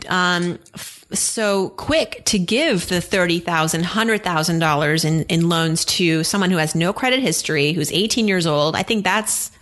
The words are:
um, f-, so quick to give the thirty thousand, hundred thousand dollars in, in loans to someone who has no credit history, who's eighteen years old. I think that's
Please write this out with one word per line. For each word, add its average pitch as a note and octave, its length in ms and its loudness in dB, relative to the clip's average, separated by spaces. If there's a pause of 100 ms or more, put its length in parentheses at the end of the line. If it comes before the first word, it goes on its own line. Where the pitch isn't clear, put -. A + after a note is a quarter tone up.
um, F3+ 500 0 (160)
f-, - 380 -16
so G3 580 0
quick - 560 -2
to G#3+ 120 2
give A3 500 0
the F3+ 120 0
thirty F3 380 0
thousand, E3 440 0
hundred G#3+ 400 0
thousand E3 360 0
dollars D#3 480 2
in, D#3+ 160 2
in E3+ 260 2
loans E3 380 0
to D#3+ 360 2
someone F#3 280 0
who F3+ 80 2
has D#3 160 0
no E3+ 180 2
credit B3+ 280 0
history, D3+ 520 0
who's D3+ 200 -2
eighteen A3 360 0
years F3+ 180 2
old. D3+ 300 2
I F#3+ 60 0
think G#3+ 220 -2
that's G#3 460 -2 (120)